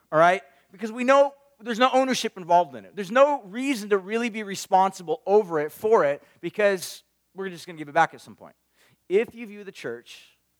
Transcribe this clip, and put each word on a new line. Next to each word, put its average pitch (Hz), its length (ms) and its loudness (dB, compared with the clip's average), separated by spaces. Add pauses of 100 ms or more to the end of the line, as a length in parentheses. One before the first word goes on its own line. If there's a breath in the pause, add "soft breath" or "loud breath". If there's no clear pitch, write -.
(120)
all 156 80 2
right? 175 240 4 (280 soft breath)
Because 214 200 -10
we 247 120 -6
know 277 320 4 (240)
there's 220 200 -8
no 254 120 4
ownership 262 460 0
involved 170 380 2
in 104 100 -16
it. 92 100 -20
There's 185 160 -8
no 277 320 4
reason 214 460 -6
to 202 80 2
really 220 320 -4
be 220 140 -10
responsible 185 840 -2
over 185 340 2
it, 151 120 -4
for 220 340 2
it, 143 180 -2 (180 soft breath)
because 190 640 -2 (320)
we're 190 140 -10
just 170 180 -18
gonna 170 100 -18
give 151 120 -12
it 139 40 -18
back 156 220 2
at 120 60 -20
some 107 140 -20
point. 85 200 -20 (520 soft breath)
If 208 280 0
you 233 100 -16
view 208 180 -18
the 190 80 -18
church - 680 -16 (200)